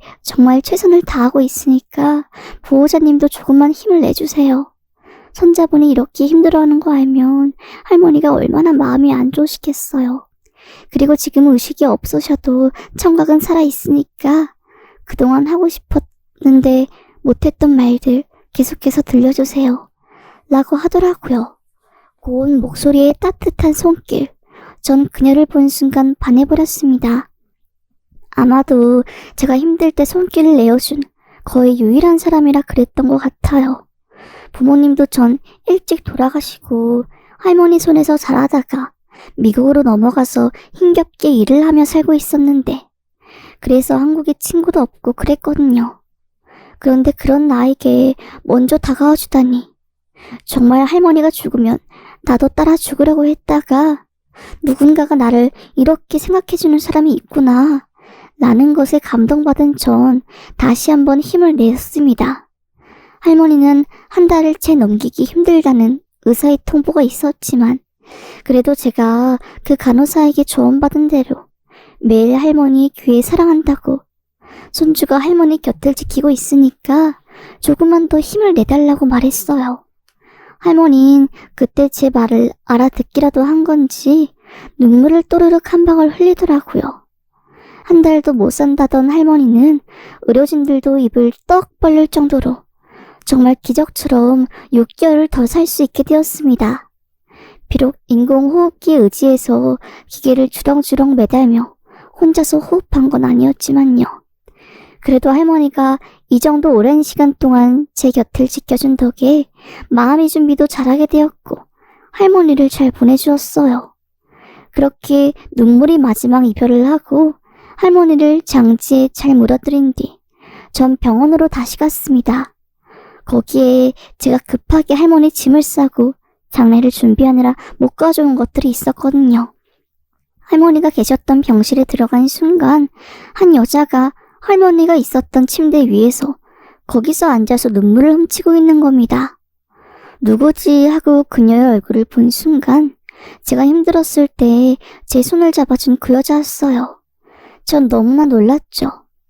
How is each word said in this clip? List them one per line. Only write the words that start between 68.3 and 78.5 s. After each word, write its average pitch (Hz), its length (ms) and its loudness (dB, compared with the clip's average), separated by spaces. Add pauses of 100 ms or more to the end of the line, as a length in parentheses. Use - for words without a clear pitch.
그래도 254 300 0
제가 240 640 -2 (260)
그 285 120 0
간호사에게 285 680 0
조언받은 285 640 -2
대로 269 380 -4 (540)
매일 226 360 2
할머니 277 600 0
귀에 240 260 0
사랑한다고 311 800 -2 (720)
손주가 311 460 0
할머니 320 420 0
곁을 - 340 -4
지키고 - 360 -4
있으니까 277 920 0 (400)
조금만 330 480 0
더 311 100 0
힘을 392 360 -2